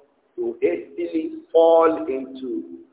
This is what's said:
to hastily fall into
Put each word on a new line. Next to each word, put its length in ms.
to 240
hastily 720
fall 560
into 680